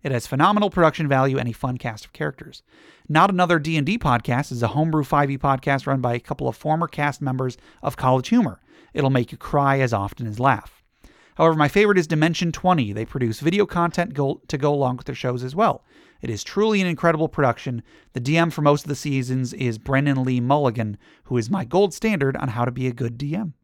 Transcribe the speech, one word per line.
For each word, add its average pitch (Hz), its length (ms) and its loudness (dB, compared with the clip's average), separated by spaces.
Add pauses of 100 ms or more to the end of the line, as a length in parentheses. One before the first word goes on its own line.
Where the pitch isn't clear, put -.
It 139 120 -2
has 120 140 -2
phenomenal 196 420 2
production 160 400 2
value 135 280 2
and 123 120 -2
a 113 40 -6
fun 127 240 -6
cast 113 280 -10
of - 80 -20
characters. - 500 -10 (460)
Not 165 200 4
Another 180 300 2
D 160 160 -2
and 147 100 2
D 196 120 0
Podcast 127 560 0
is 120 100 -2
a 117 40 0
homebrew 156 360 0
five 143 260 2
E 139 80 -4
podcast 139 500 -2
run 139 120 0
by 123 140 0
a 120 80 -4
couple - 260 -6
of 123 80 -4
former 156 320 -2
cast 147 340 -4
members 131 360 -4 (260)
of - 140 -4
College 127 320 2
Humor. 226 320 2 (320)
It'll 139 160 2
make 127 240 0
you - 40 -16
cry 139 440 2
as 127 100 2
often 101 340 -4
as 107 140 -8
laugh. 123 380 0 (580)
However, 160 200 4
my 147 140 4
favorite 202 280 4
is 170 100 2
Dimension 165 440 0
twenty. 151 420 0
They 107 120 -4
produce 117 340 -4
video 190 260 2
content 170 480 -2
go-, 139 340 -2
to 156 100 -4
go 147 160 2
along 131 240 0
with - 100 -16
their - 80 -10
shows 123 280 -4
as 131 120 -10
well. 202 280 0 (380)
It - 80 -6
is 107 140 -6
truly 208 380 2
an 185 60 0
incredible 160 420 0
production. 123 540 -2 (300)
The 131 60 -6
D 135 180 0
M 170 120 4
for 151 120 -4
most 147 220 4
of - 60 -10
the 147 60 -2
seasons 131 580 -2
is 120 240 -2
Brennan 135 460 0
Lee 127 160 0
Mulligan, 120 580 0 (280)
who 127 120 -2
is 113 120 -2
my 180 160 -2
gold 175 280 2
standard 143 440 0
on 139 120 -4
how 117 140 -2
to 123 80 0
be 127 160 -4
a 127 60 -2
good 120 240 -4
D 143 180 -4
M. 190 180 -6 (100)